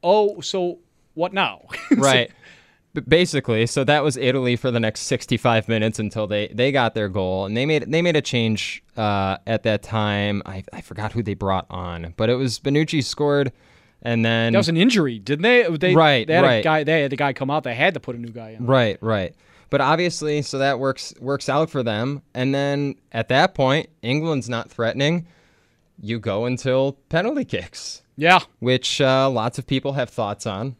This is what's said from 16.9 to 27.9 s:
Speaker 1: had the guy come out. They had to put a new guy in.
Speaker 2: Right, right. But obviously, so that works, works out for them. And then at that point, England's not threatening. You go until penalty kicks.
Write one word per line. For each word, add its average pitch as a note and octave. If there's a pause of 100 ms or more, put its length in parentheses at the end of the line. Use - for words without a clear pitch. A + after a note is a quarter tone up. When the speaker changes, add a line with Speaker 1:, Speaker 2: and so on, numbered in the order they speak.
Speaker 1:
had C#3
the C#3+
guy C#3
come C3+
out. D3
They A#2+
had E3
to C3
put B2
a A#2+
new A#2+
guy A2
in. A2
Speaker 2:
Right, A#2+
right. G#2 (380)
But C#3+
obviously, D3+
so C#3
that C3+
works, C3+
works C3+
out D#3
for C3+
them. A#2+ (140)
And C3
then C#3 (180)
at A2+
that D3
point, C#3 (140)
England's C#3
not A#2
threatening. C#3+ (720)
You A2
go G#2+
until C3 (160)
penalty A#3
kicks. - (140)